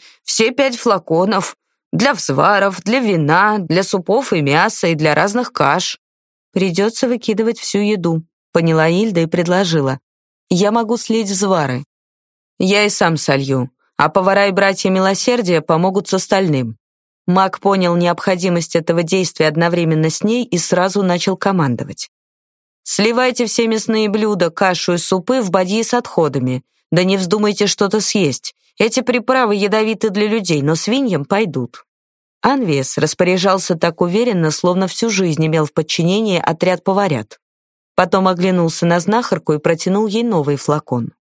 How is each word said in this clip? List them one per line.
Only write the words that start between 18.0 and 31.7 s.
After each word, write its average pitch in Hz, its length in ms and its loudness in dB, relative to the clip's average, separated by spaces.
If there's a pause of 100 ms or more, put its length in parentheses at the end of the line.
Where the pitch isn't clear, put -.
этого 170 280 0
действия 170 440 -2
одновременно 160 640 0
с - 140 -6
ней 226 200 0
и - 140 -2
сразу 185 440 0
начал 180 340 0
командовать. 151 720 -2 (720)
«Сливайте 240 640 0
все 226 220 0
мясные 220 400 0
блюда, 202 420 0
кашу 180 440 0
и 175 40 0
супы 190 440 -2
в 190 80 -4
бадьи 190 320 0
с 220 120 -4
отходами. 135 680 -2 (260)
Да 180 140 2
не 190 120 0
вздумайте 208 520 0
что-то 208 320 0
съесть. 180 540 -2 (240)
Эти 226 220 0
приправы 247 540 0
ядовиты 214 560 0
для 208 160 -2
людей, 190 360 -2
но 151 120 0
свиньям 202 500 -2
пойдут». 170 600 -4 (580)